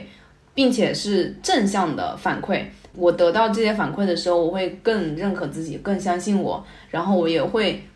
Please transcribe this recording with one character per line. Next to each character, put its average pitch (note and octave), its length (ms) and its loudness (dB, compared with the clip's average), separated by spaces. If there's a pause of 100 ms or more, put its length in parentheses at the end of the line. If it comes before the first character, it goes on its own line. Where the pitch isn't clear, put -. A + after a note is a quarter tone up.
(560)
并 C4 160 4
且 F3+ 220 2
是 F#3+ 500 0
正 C#4 240 2
向 F#3+ 260 0
的 F#2 220 -4
反 D3+ 260 -4
馈。 F#3 200 -2 (340)
我 F3 160 4
得 E3+ 180 4
到 A3 200 4
这 A3+ 120 0
些 G#3+ 120 2
反 D#3+ 200 -2
馈 G3+ 120 0
的 F3 100 2
时 F3+ 140 -2
候， F3 120 4
我 E3 100 2
会 F#3 180 -2 (120)
更 F#3+ 360 0
认 F#3+ 160 -2
可 F3 140 -6
自 D3 140 -8
己， D#3+ 180 -8
更 G3 200 -2
相 F3+ 180 0
信 G3 220 -2
我， A#2 240 -4 (260)
然 D#3+ 140 -4
后 G3 140 2
我 E3 100 2
也 E3 160 2
会 G3+ 400 0 (120)